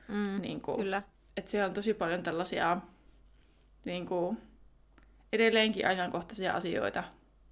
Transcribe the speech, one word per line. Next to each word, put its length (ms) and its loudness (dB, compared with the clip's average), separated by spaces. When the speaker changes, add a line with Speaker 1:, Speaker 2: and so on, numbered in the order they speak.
Speaker 1:
Mm, 340 -2
Speaker 2:
niinku, 360 -4
Speaker 1:
kyllä. 260 -2
Speaker 2:
et 120 -6
siellä 180 2
on 60 -4
tosi 200 0
paljon 300 -2
tällaisia 540 0
niinku 520 -2
edelleenkin 540 4
ajankohtaisia 680 0
asioita, 500 0